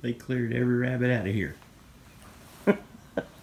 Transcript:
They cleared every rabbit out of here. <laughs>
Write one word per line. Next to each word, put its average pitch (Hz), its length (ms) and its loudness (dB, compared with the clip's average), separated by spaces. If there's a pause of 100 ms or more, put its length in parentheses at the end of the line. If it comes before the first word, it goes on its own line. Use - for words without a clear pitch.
They 120 100 -2
cleared 123 400 -2
every 123 260 2
rabbit 123 340 2
out 104 160 0
of 98 40 0
here. 87 220 -2 (1120)
<laughs> 196 100 6 (680)